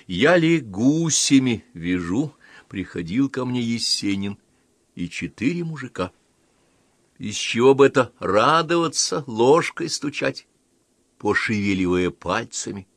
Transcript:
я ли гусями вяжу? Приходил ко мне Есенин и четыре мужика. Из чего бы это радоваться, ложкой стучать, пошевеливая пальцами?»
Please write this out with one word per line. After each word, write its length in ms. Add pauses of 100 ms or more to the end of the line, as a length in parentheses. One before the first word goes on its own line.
я 300
ли 240
гусями 1120
вяжу? 600 (360)
Приходил 600
ко 140
мне 180
Есенин 760 (580)
и 140
четыре 560
мужика. 480 (1040)
Из 180
чего 400
бы 100
это 340
радоваться, 1080
ложкой 640
стучать, 580 (720)
пошевеливая 920
пальцами?» 840